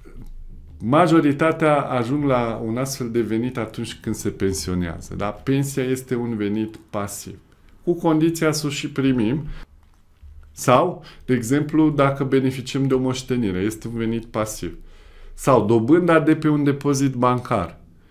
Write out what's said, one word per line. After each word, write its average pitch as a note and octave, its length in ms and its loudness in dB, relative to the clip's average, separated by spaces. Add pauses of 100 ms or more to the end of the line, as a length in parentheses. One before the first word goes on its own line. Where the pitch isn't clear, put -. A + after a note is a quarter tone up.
(800)
majoritatea D#3 1000 4
ajung B2+ 420 -2
la A#2+ 400 0
un A2+ 140 -4
astfel C3 340 -4
de A#2 100 2
venit A2+ 360 -2
atunci A2+ 420 -6
când A2 160 -6
se - 140 -6
pensionează, F#2 840 -4
da? G2+ 140 -4
Pensia C3+ 540 -2
este B2+ 320 -4
un A#2+ 200 -4
venit G#2+ 400 -2 (140)
pasiv. G2+ 480 -8 (460)
Cu F3 100 2
condiția E3 580 2
să D3+ 160 -2
o - 20 -4
și C#3+ 200 -6
primim. C3+ 580 0 (1040)
Sau, D#3 520 2 (220)
de B2+ 80 0
exemplu, D3 560 2
dacă C#3 340 2
beneficiem C3 640 0
de C3 60 2
o C3 60 4
moștenire, B2 600 -2
este A2 280 -4
un A#2 100 -8
venit A2+ 280 -4
pasiv. G#2+ 520 -6 (560)
Sau A#2+ 320 4
dobânda D#3 540 4
de D3+ 160 4
pe D#3 120 0
un D3 160 2
depozit C#3 500 2
bancar, A#2+ 640 0 (320)